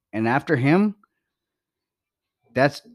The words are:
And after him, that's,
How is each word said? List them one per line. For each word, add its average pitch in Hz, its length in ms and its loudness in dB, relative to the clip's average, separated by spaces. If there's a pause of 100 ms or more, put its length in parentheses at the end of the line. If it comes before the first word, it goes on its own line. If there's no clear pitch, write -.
(140)
And 110 140 -2
after 143 280 -2
him, 175 380 2 (1600)
that's, 135 280 0 (120)